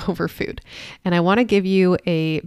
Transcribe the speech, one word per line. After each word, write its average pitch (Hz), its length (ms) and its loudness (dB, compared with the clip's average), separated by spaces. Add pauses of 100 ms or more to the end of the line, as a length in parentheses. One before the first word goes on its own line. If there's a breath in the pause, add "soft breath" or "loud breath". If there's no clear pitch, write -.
<laughs> - 40 -6
over 170 200 -4
food. - 340 -10 (420 loud breath)
And 180 120 0
I 175 60 2
wanna 196 240 2
give 202 200 2
you 185 400 4
a 160 420 -2